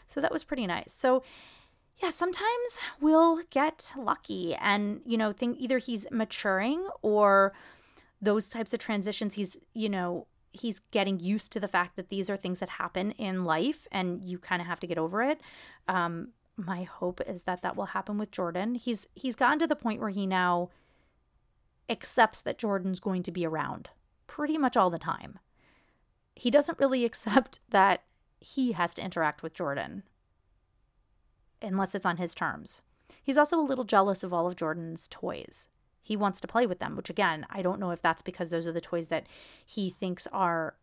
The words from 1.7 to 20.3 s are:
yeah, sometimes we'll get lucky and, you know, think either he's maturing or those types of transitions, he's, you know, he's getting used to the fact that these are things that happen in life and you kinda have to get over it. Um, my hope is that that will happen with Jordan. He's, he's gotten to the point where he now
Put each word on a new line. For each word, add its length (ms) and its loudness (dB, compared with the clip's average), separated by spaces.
yeah, 100 0
sometimes 680 -2
we'll 500 6
get 460 0
lucky 580 -4
and, 500 0
you 120 0
know, 160 2
think 260 -2
either 200 0
he's 340 -6
maturing 760 0
or 500 6
those 260 2
types 240 -6
of 60 0
transitions, 560 -4
he's, 240 -6
you 140 -2
know, 400 -2
he's 280 -6
getting 300 2
used 320 -2
to 80 -4
the 80 -2
fact 280 0
that 120 -8
these 220 -4
are 60 -2
things 240 -4
that 100 -6
happen 420 -4
in 320 -4
life 480 0
and 320 -4
you 140 -8
kinda 260 -4
have 160 -6
to 60 -10
get 120 -2
over 240 0
it. 180 0
Um, 460 0
my 280 -6
hope 420 -4
is 160 -8
that 200 -4
that 140 -2
will 100 -4
happen 300 -4
with 140 -4
Jordan. 440 -2
He's, 400 -4
he's 220 -6
gotten 220 4
to 80 2
the 100 2
point 240 -2
where 100 -2
he 160 -2
now 440 2